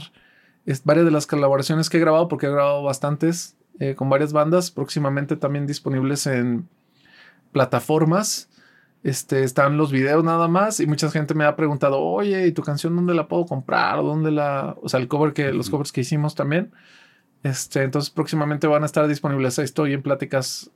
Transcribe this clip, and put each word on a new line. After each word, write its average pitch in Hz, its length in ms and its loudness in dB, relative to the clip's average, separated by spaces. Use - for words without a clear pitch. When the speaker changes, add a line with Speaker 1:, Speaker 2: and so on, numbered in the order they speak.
Speaker 1:
es, 135 180 -4
varias 156 220 4
de 165 60 4
las 151 160 0
colaboraciones 147 640 0
que 170 60 2
he 160 40 4
grabado, 165 260 4
porque 147 200 -2
he 139 40 0
grabado 143 300 2
bastantes, 147 760 -2
eh, 139 140 -2
con 135 160 -4
varias 147 240 2
bandas, 165 380 2
próximamente 143 640 -2
también 143 320 -2
disponibles 139 580 -2
en 123 420 0
plataformas. 156 960 0
Este, 135 400 -2
están 139 340 2
los 151 140 2
videos 139 320 2
nada 165 240 2
más 202 320 0
y 143 60 0
mucha 151 240 0
gente 151 240 -2
me 151 120 2
ha 151 100 4
preguntado, 143 440 0
"Oye, 190 460 0
¿y 170 60 4
tu 156 100 -4
canción 165 340 -2
dónde 175 180 0
la 156 140 0
puedo 170 180 0
comprar? - 540 0
¿O 147 40 0
dónde 156 280 0
la, 143 500 -2
o 185 80 -8
sea, 131 100 0
el 123 80 -4
cover 147 260 0
que, 143 200 -2
los 123 140 -4
Speaker 2:
Ujú. 151 100 -4
Speaker 1:
covers 143 140 -4
que 135 100 -4
hicimos 147 340 -2
también?" 151 360 -2
Este, 135 400 -2
entonces 131 260 -2
próximamente 151 580 -2
van 151 160 4
a - 20 -2
estar 151 220 0
disponibles. 139 520 -2
Ahí 147 60 0
estoy 139 280 -2
en 139 80 -4
pláticas, - 720 -4